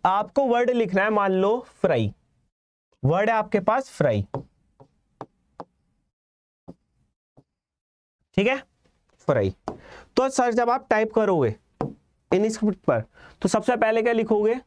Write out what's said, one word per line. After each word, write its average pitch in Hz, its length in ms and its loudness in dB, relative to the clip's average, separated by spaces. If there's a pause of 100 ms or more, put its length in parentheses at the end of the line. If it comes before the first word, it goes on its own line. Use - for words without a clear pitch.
आपको 202 380 0
वर्ड 240 260 2
लिखना 196 340 0
है, 214 60 0
मान 202 220 0
लो 202 340 0 (160)
फ्राई, 120 320 0 (920)
वर्ड 185 240 2
है 226 60 2
आपके 214 240 -2
पास 220 300 -2
फ्राई, 107 380 0 (4000)
ठीक 202 120 2
है, 269 100 0 (600)
फ्राई। 104 380 -2 (600)
तो 262 140 2
सर, 247 240 0
जब 233 160 0
आप - 200 -2
टाइप 220 240 0
करोगे 170 420 2 (800)
इनस्क्रिप्ट 214 460 0
पर, 117 240 -2 (380)
तो 185 80 0
सबसे 226 260 0
पहले 226 260 2
क्या 233 120 0
लिखोगे? 220 420 0 (120)